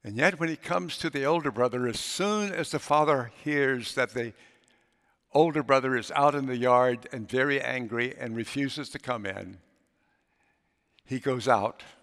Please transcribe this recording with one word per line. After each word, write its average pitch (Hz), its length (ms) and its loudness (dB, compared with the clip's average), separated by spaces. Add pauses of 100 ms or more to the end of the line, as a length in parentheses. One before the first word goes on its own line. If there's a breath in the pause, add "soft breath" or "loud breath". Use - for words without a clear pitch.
And 104 80 -10
yet 147 240 0
when 165 80 -2
it 160 160 -6
comes 175 360 -4
to 165 100 -4
the 139 160 -4
older 147 260 0
brother, 123 340 0
as 110 140 -4
soon 202 540 -4
as - 180 -6
the 151 80 -4
father 147 500 2 (140)
hears 135 520 0
that 123 180 0
the 120 180 -4 (1000 soft breath)
older 151 280 4
brother 131 360 4
is 110 180 -6
out 143 180 6
in 139 120 -2
the 127 100 -4
yard 123 560 4
and 113 160 -8
very 135 320 2
angry 123 580 -4
and 120 160 -8
refuses 135 580 -4
to 143 80 -12
come 113 260 -6
in, 95 320 -8 (1500)
he 131 160 -6
goes 127 300 -2
out 110 340 2 (200)